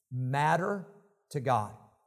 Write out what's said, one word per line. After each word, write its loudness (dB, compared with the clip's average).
matter 0
to -6
God. 0